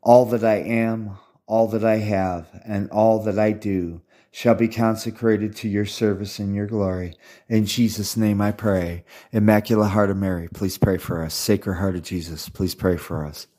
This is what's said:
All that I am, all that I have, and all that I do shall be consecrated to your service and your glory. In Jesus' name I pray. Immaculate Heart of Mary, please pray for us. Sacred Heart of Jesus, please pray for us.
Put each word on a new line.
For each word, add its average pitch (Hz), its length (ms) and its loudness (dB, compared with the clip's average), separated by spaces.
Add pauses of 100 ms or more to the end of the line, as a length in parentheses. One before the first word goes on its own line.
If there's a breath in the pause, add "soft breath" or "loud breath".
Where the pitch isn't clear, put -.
All 123 240 8
that 113 180 -2
I 110 140 4
am, 113 600 -2 (280 soft breath)
all 110 220 2
that 107 160 -2
I 110 120 4
have, 95 520 -2 (160)
and 101 260 -4
all 110 340 4
that 104 140 -2
I 107 140 2
do 90 480 -4 (320 soft breath)
shall 117 220 2
be 113 140 2
consecrated 110 880 0
to - 100 -8
your 101 200 0
service 104 520 -4
and 101 160 -4
your 101 120 -4
glory. 92 480 -4 (340 loud breath)
In 110 160 2
Jesus' 107 540 -2
name 104 240 2
I 104 100 0
pray. 90 500 -2 (300 loud breath)
Immaculate 107 600 4
Heart 101 180 2
of 98 80 -2
Mary, 92 340 -2
please 95 240 -4
pray 92 220 2
for 85 240 -6
us. 80 100 -6
Sacred 101 440 -2
Heart 95 200 -2
of 85 60 -8
Jesus, 82 480 -8
please 92 240 -4
pray 90 240 0
for 78 260 -8
us. 73 220 -14 (120)